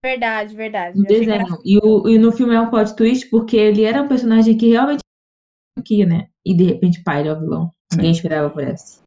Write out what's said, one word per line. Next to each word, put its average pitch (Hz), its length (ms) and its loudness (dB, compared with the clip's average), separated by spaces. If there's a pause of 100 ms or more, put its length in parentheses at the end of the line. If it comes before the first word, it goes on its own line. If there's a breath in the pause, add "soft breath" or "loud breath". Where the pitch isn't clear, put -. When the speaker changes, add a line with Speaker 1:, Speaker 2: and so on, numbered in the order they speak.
Speaker 1:
Verdade, 226 520 -6
verdade. 202 420 -8
Speaker 2:
No 196 60 2
Speaker 1:
Eu 196 80 0
achei 220 140 2
que 220 60 0
era 202 120 -2
Speaker 2:
desenho. 175 220 -8
E 196 200 4
o, 214 240 2
e 226 80 6
no 226 140 4
filme 233 240 0
é 226 60 2
um 226 80 -2
plot 214 260 -2
twist, 233 340 0
porque 226 280 0
ele 214 260 2
era 226 180 -2
um 285 60 -4
personagem 226 500 2
que 226 120 2
realmente 277 320 0 (760)
aqui, 208 280 0
né? 165 220 -2 (180)
E 190 80 -2
de 175 100 2
repente, 175 400 0
pá, 147 160 -4
ele 156 100 -4
é 156 40 -4
o 160 60 -8
vilão. 160 320 -6 (200)
Speaker 3:
Sim. 170 60 -4
Speaker 2:
Ninguém 165 140 0
esperava 160 380 -4
por 147 140 -8
essa. - 440 -12